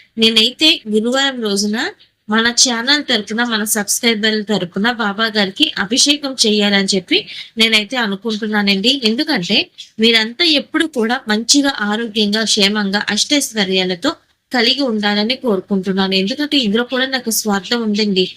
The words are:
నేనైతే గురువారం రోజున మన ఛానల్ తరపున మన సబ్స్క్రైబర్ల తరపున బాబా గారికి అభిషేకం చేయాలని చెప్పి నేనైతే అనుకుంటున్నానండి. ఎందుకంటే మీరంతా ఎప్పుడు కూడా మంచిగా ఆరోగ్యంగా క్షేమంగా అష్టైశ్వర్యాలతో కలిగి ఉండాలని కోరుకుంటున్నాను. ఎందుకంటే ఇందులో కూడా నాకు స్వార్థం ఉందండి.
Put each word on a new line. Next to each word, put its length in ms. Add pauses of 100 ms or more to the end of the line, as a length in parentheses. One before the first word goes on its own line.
(180)
నేనైతే 500 (200)
గురువారం 540
రోజున 360 (500)
మన 180 (140)
ఛానల్ 440
తరపున 400
మన 200
సబ్స్క్రైబర్ల 760
తరపున 500
బాబా 360
గారికి 380 (120)
అభిషేకం 560
చేయాలని 540
చెప్పి 300 (380)
నేనైతే 400
అనుకుంటున్నానండి. 960 (120)
ఎందుకంటే 540 (400)
మీరంతా 540
ఎప్పుడు 340
కూడా 300 (120)
మంచిగా 520
ఆరోగ్యంగా 640
క్షేమంగా 560 (100)
అష్టైశ్వర్యాలతో 1000 (400)
కలిగి 300
ఉండాలని 540
కోరుకుంటున్నాను. 800
ఎందుకంటే 440
ఇందులో 260
కూడా 220
నాకు 240
స్వార్థం 520
ఉందండి. 440 (100)